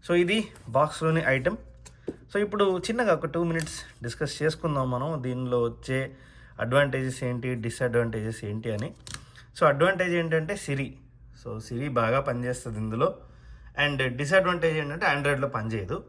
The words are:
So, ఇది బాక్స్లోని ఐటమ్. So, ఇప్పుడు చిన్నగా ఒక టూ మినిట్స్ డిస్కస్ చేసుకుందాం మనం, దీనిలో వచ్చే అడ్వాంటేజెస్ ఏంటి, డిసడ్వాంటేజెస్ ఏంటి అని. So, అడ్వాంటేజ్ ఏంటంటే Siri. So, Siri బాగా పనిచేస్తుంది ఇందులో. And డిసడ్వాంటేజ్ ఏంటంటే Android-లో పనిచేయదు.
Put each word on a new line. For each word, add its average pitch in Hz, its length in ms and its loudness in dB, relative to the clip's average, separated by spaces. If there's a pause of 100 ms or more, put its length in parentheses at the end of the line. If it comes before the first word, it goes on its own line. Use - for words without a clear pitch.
So, 175 60 4
ఇది 190 320 4 (220)
బాక్స్లోని 156 580 2
ఐటమ్. 135 300 2 (520)
So, - 280 -8
ఇప్పుడు 202 400 2
చిన్నగా 220 360 2
ఒక 156 120 0
టూ 165 180 0
మినిట్స్ 165 600 -4
డిస్కస్ 139 400 -4
చేసుకుందాం 147 480 0
మనం, 135 320 -2
దీనిలో 123 380 0
వచ్చే 131 540 -2 (440)
అడ్వాంటేజెస్ 131 640 2
ఏంటి, 123 320 -4
డిసడ్వాంటేజెస్ 113 920 -2
ఏంటి 110 260 -4
అని. 107 220 -4 (680)
So, 170 60 6
అడ్వాంటేజ్ 175 500 4
ఏంటంటే 160 400 0
Siri. 139 340 -4 (560)
So, 110 140 -8
Siri 120 320 -6
బాగా 120 280 4
పనిచేస్తుంది 123 600 -4
ఇందులో. 117 360 0 (720)
And 131 320 0
డిసడ్వాంటేజ్ 165 600 2
ఏంటంటే 147 380 0
Android-లో 143 320 2
పనిచేయదు. 113 600 -4